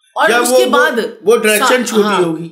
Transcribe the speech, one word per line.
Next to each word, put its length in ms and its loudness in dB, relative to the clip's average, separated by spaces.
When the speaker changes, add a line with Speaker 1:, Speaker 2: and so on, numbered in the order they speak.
Speaker 1:
और 140 0
Speaker 2:
या 100 2
Speaker 1:
उसके 240 2
Speaker 2:
वो, 60 -2
Speaker 1:
बाद 280 0
Speaker 2:
वो, 380 -2
वो 0 -
direction 480 0
Speaker 1:
सा-, 20 -8
Speaker 2:
छोटी 160 0
Speaker 1:
हाँ, 220 0
Speaker 2:
होगी, 280 -6